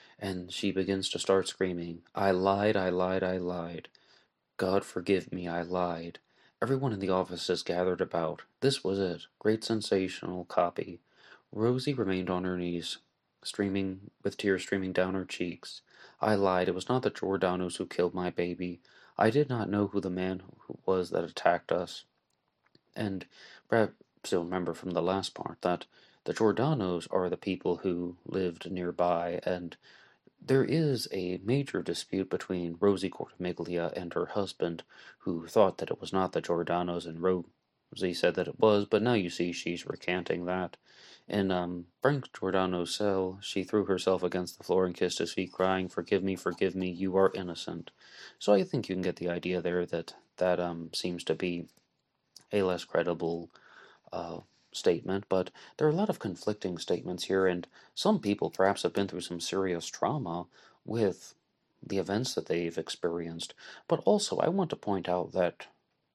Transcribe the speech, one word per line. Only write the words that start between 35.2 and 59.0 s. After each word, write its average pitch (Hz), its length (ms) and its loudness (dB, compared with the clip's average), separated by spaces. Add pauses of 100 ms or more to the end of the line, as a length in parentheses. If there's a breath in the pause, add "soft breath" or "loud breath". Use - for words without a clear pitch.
thought 98 320 4
that - 100 -6
it - 100 -4
was - 140 -10
not 92 180 2
the 82 100 -2
Giordano's, 87 640 -2
and 82 160 -10
Rosie 90 920 -2
said 85 220 4
that 90 120 0
it - 120 -6
was, 104 260 6
but 104 160 4
now 123 120 4
you 92 160 2
see 87 220 -2
she's 85 340 -6
recanting 87 600 -4
that. 90 320 -4 (500 loud breath)
In, 98 240 2
um, 90 360 -2 (140)
Frank 139 300 2
Giordano's 92 600 0
cell, 95 480 0
she 98 220 -4
threw 101 220 2
herself 92 360 2
against 90 360 -2
the - 60 -18
floor 92 220 4
and 90 80 0
kissed 90 240 0
his - 160 -2
feet, 87 180 -4
crying, 92 380 2
"Forgive 92 340 0
me, 95 120 0
forgive 90 400 -2
me, 92 160 -2
you 92 260 0
are 95 160 6
innocent." 85 560 -8 (480 loud breath)
So - 160 4
I 190 100 6
think 143 240 -4
you 95 80 -2
can 92 60 -2
get 90 140 -2
the 87 140 -4
idea 87 320 -2
there 87 260 0
that - 280 -6 (220)
that, 90 220 2
um, 85 340 -4
seems 90 300 -4
to - 100 0
be 87 340 -4 (840)
a 104 100 2
less 90 220 0
credible, 85 640 -2 (640 loud breath)
uh, 87 300 -8 (300)
statement, 95 580 0
but 92 220 2 (260 loud breath)
there 151 100 4
are 151 40 4
a 156 40 2
lot 202 140 0
of 175 100 -2
conflicting 92 580 -4
statements 87 460 -2
here, 95 240 4
and 90 180 0 (300 loud breath)
some 202 240 4
people 101 300 0
perhaps 98 340 2
have 82 80 2
been 101 160 0